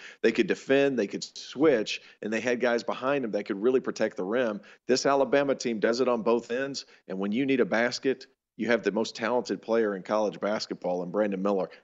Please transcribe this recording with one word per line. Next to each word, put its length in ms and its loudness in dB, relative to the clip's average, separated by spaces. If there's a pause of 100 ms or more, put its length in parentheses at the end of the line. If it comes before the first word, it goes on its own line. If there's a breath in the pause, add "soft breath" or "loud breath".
(220 loud breath)
They 100 4
could 160 2
defend, 500 2
they 80 2
could 160 -8
switch, 800 0 (200 loud breath)
and 100 -4
they 80 -2
had 180 0
guys 240 0
behind 400 -2
them 80 -4
that 140 -2
could 180 -4
really 160 4
protect 380 -2
the 80 -6
rim. 360 -2 (280 loud breath)
This 180 2
Alabama 480 4
team 240 -2
does 220 2
it 80 4
on 140 0
both 280 2
ends, 360 -6 (200 soft breath)
and 140 -8
when 100 -2
you 160 0
need 140 4
a 40 4
basket, 640 0 (320)
you 100 -2
have 140 2
the 80 2
most 240 -2
talented 460 -2
player 360 0
in 60 -10
college 380 0
basketball 600 -4
in 80 -8
Brandon 320 0
Miller. 260 0 (160 loud breath)